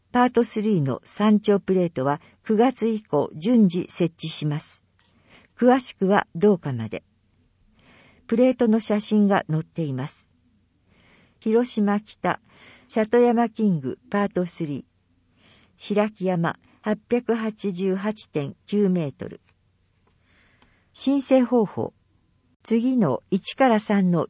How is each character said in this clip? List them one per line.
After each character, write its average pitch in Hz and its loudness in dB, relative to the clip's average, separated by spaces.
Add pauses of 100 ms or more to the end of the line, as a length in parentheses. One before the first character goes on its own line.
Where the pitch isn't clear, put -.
(100)
パ 247 4
ー 247 2
ト 240 2
ス - -4
リ 208 2
ー 147 0
の 135 -4
山 214 2
頂 202 2
プ 196 -4
レ 185 2
ー 170 -2
ト 131 -4
は 143 -2 (220)
九 220 -2
月 233 2
以 220 -2
降 147 -2
順 208 4
次 175 -4
設 170 -4
置 - -12
し - -10
ま 151 -4
す。 - -14 (720)
詳 247 4
し - -10
く 190 -2
は 196 2
同 190 4
課 143 -6
ま 113 -6
で。 - -10 (1200)
プ - -2
レ 254 4
ー 254 -2
ト 247 0
の 220 2
写 208 -2
真 208 2
が 196 0
載 156 -2
っ - -8
て - -8
い 139 -6
ま 131 -8
す。 - -20 (1040)
広 233 0
島 208 0
北、 - -8 (480)
里 214 0
山 240 2
キ 220 -2
ン 175 0
グ 131 -8 (100)
パ 202 -2
ー 196 -6
ト 180 -2
ス 170 -8
リ 143 -8
ー。 - -18 (920)
白 208 -2
木 180 -12
山、 175 -2 (220)
八 214 -4 (100)
百 240 -2
八 220 -6
十 185 -2
八 208 -8
点 143 -6 (100)
九 202 0
メ 175 0
ー 131 -10
ト - -14
ル。 - -18 (1500)
申 277 -2
請 262 4
方 233 2
法。 - -8 (720)
次 240 0
の 160 0
一 - -4
か 269 2
ら 220 4
三 202 0
の 170 2